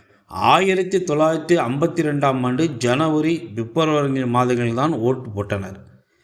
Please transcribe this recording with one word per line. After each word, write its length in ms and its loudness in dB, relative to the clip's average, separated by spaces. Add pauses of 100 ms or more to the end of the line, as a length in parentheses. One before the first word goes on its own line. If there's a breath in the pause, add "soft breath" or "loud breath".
(260 loud breath)
ஆயிரத்தி 720 2
தொள்ளாயிரத்தி 640 0
ஐம்பத்தி 400 -2
ரெண்டாம் 400 0
ஆண்டு 260 0
ஜனவரி, 720 0
பிப்ரவரி 840 -2
மாதங்களில்தான் 680 0
ஓட்டு 400 -2
போட்டனர். 460 -6 (480)